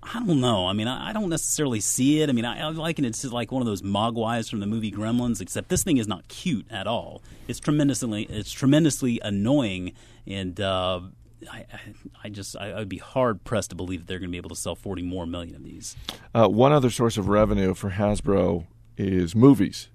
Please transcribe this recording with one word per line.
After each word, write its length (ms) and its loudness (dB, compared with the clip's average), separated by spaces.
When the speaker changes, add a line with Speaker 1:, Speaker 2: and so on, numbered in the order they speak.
Speaker 1:
I 120 -14
don't 160 4
know. 260 2
I 60 0
mean, 160 0
I, 220 -6
I 20 -6
don't 160 -2
necessarily 520 -2
see 420 2
it. 80 2
I 20 2
mean, 140 2
I, 140 -6
I 100 -4
liken 340 -2
it 100 -2
to, 140 -8
like, 240 -4
one 80 -2
of 60 0
those 160 -2
Mogwais 680 0
from 120 -4
the 60 -4
movie 240 -2
Gremlins, 520 0
except 260 -8
this 160 0
thing 140 2
is 100 0
not 200 -6
cute 420 -4
at 160 -8
all. 360 -6
It's 120 -6
tremendously, 640 0
it's 280 -8
tremendously 720 2
annoying, 680 0
and, 320 -6
uh, 420 0
I, 60 -14
I, 80 -16
I 60 -10
just, 260 -10
I, 240 -8
I'd 80 -6
be 100 -6
hard 460 0
pressed 260 -2
to 60 -12
believe 240 -6
that 60 -18
they're 120 -6
gonna 140 -6
be 60 -6
able 120 -12
to 60 -10
sell 180 -6
forty 280 -8
more 240 -6
million 300 -8
of 80 -18
these. 320 -14
Speaker 2:
Uh, 140 6
one 240 6
other 180 6
source 280 0
of 100 0
revenue 460 4
for 160 -6
Hasbro 760 2
is 360 0
movies 600 6